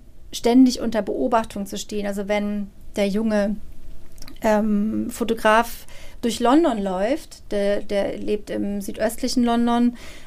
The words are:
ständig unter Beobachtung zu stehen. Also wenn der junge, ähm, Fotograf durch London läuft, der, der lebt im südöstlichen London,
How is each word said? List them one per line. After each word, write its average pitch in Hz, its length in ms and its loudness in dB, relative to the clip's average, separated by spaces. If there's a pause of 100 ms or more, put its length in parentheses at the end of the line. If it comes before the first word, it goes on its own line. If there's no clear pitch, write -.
(300)
ständig 247 500 6
unter 226 200 -2
Beobachtung 226 640 -2
zu 202 140 -8
stehen. 202 280 -6
Also 196 220 -4
wenn 208 380 -2 (300)
der 202 120 2
junge, 208 480 2 (840)
ähm, 214 680 2
Fotograf 226 800 2 (340)
durch 226 180 -2
London 240 440 4
läuft, 196 680 -2
der, 202 300 2
der 202 380 -2
lebt 208 320 -4
im 202 320 -4
südöstlichen 233 600 0
London, 233 540 2 (300)